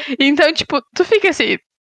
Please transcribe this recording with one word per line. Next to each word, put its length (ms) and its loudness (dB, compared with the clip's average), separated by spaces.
Então, 340 2
tipo, 280 -4
tu 120 0
fica 240 2
assim, 280 -2